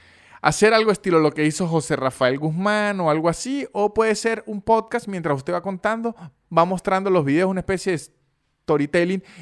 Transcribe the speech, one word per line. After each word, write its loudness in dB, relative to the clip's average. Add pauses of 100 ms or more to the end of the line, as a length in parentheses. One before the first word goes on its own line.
(420)
hacer 4
algo 2
estilo 2
lo 4
que -2
hizo 0
José -2
Rafael 0
Guzmán -2
o 0
algo 0
así, -4
o -2
puede 2
ser -4
un -8
podcast 0
mientras -2
usted -6
va -4
contando, -4 (400)
va 6
mostrando -2
los 4
videos, 2
una -2
especie -4
de -2
storytelling, -2 (180)